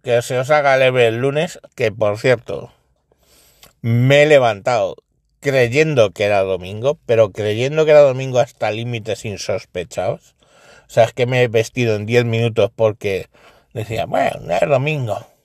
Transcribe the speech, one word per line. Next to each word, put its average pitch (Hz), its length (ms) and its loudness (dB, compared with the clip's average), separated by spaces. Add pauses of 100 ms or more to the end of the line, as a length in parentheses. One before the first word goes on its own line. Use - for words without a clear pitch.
que 120 180 0
se 127 160 -4
os 127 120 -4
haga 143 260 2
leve 127 320 4
el 113 80 -2
lunes, 139 420 -4 (160)
que 113 160 -2
por 104 280 -2
cierto, - 540 -2 (1080)
me 127 420 4
he 147 40 6
levantado 117 720 2 (440)
creyendo 135 720 2
que - 140 -4
era 101 180 2
domingo, 95 640 -4
pero 113 240 2
creyendo 117 540 -2
que 151 80 4
era 147 80 8
domingo 131 400 2
hasta 113 300 -4
límites 110 540 -8
insospechados. 95 1080 -8 (540)
O - 20 -20
sea, 117 140 2
es - 80 -2
que 123 140 -2
me 127 160 0
he 123 60 2
vestido 110 480 -2
en 104 100 -6
diez 120 180 2
minutos 113 500 0
porque 101 540 -2 (460)
decía, 110 320 -6
"Bueno, - 340 -2
no 165 140 -6
es - 140 0
domingo". 135 580 -2 (180)